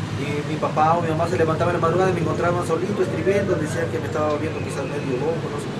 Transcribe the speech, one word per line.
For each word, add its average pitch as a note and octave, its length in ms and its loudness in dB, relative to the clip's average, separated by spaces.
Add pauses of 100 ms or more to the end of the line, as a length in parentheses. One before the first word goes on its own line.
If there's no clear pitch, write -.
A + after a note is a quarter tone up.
(200)
y D3 320 -2
mi D3+ 80 -2
papá D#3 400 4
o - 20 2
mi E3 60 0
mamá D#3+ 240 0
se F3+ 60 2
levantaban D#3+ 360 2
en E3 80 0
la E3 60 4
madrugada F#3 240 4
y - 20 2
me - 60 0
encontraban E3 480 0
solito F#3 340 0
escribiendo, F#3 540 2
decían D#3 340 -2
que D#3+ 100 -2
me C#3+ 120 -4
estaba D3+ 240 0
volviendo D3+ 240 -4
quizás C#3+ 240 -4
medio C#3 320 -4
loco, C#3+ 320 -2
no C#3 100 -4
sé. - 220 -6